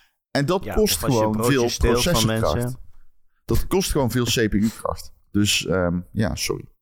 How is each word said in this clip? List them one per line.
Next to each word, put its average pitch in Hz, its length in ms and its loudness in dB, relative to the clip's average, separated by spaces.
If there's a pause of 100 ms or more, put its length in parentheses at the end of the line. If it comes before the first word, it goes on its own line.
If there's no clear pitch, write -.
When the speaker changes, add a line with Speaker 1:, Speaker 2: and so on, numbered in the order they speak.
(320)
Speaker 1:
En 139 140 0
dat 185 180 0
Speaker 2:
Ja, 104 100 -8
Speaker 1:
kost 214 220 2
Speaker 2:
of - 80 -6
als 123 100 2
je 117 60 4
Speaker 1:
gewoon 110 160 2
Speaker 2:
broodjes 120 240 2
Speaker 1:
veel 120 100 2
Speaker 2:
steelt 117 340 2
van - 100 2
Speaker 1:
processorkracht. 110 420 2
Speaker 2:
mensen. 127 240 -4 (640)
Speaker 1:
Dat - 220 2
kost 185 240 0
gewoon 131 200 0
veel 120 140 0
C 110 240 0
P 98 40 -2
U-kracht. - 600 -2 (180)
Dus, 104 340 2
ehm, 87 340 0 (120)
ja, 98 240 -2
sorry. - 300 -6 (160)